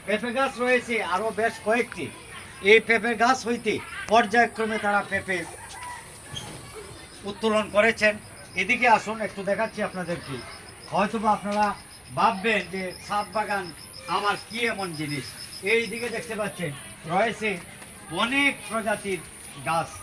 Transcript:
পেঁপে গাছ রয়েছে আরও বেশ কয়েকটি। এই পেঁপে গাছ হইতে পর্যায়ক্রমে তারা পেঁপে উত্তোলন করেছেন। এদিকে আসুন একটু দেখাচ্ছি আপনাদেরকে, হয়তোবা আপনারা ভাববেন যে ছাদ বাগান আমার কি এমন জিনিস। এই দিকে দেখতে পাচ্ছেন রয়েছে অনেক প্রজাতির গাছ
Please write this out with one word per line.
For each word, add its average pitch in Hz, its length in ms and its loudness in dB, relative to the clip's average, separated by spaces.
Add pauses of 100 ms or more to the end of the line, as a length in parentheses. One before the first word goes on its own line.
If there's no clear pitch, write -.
পেঁপে 208 340 -2
গাছ 269 140 2 (120)
রয়েছে 247 320 2 (180)
আরও 220 140 2 (120)
বেশ 226 140 2 (120)
কয়েকটি। 220 400 2 (640)
এই 226 160 12
পেঁপে 226 240 4 (120)
গাছ 247 220 6
হইতে 226 280 0 (380)
পর্যায়ক্রমে 220 760 4
তারা 202 240 4
পেঁপে 190 280 0 (1900)
উত্তোলন 214 360 2 (100)
করেছেন। 214 380 6 (480)
এদিকে 240 260 4 (100)
আসুন 214 200 -4 (100)
একটু 196 220 -8
দেখাচ্ছি 214 380 0
আপনাদেরকে, 165 480 -6 (560)
হয়তোবা 208 460 2
আপনারা 208 280 2 (500)
ভাববেন 202 460 4 (100)
যে 190 120 -2 (220)
ছাদ 208 280 0
বাগান 202 320 0 (500)
আমার 202 200 2 (120)
কি 220 120 -6 (140)
এমন 196 140 -4 (120)
জিনিস। 143 260 -4 (460)
এই 226 200 4
দিকে 233 180 -6
দেখতে 220 260 -6
পাচ্ছেন 185 360 -4 (420)
রয়েছে 214 360 2 (760)
অনেক 277 280 4 (180)
প্রজাতির 202 500 -2 (460)
গাছ 135 240 0 (140)